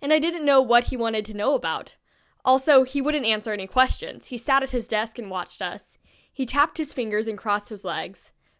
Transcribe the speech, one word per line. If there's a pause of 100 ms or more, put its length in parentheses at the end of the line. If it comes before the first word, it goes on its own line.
and
I
didn't
know
what
he
wanted
to
know
about. (480)
Also,
he
wouldn't
answer
any
questions.
He
sat
at
his
desk
and
watched
us. (360)
He
tapped
his
fingers
and
crossed
his
legs. (260)